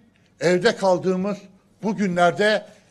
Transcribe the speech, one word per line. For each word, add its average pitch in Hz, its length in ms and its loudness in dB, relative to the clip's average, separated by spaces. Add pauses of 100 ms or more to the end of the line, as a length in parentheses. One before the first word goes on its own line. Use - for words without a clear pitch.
(400)
evde 180 360 2
kaldığımız 185 640 -2 (460)
bu 202 120 -4
günlerde 175 680 0 (260)